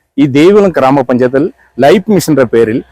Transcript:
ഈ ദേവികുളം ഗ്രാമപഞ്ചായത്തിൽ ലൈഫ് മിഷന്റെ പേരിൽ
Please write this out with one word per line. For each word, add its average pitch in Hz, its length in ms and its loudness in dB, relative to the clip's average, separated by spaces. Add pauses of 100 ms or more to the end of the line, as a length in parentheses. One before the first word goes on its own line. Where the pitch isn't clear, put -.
(160)
ഈ 143 100 0
ദേവികുളം 180 440 2
ഗ്രാമപഞ്ചായത്തിൽ 135 760 0 (340)
ലൈഫ് 175 320 0
മിഷന്റെ 151 340 0
പേരിൽ 117 340 -2 (140)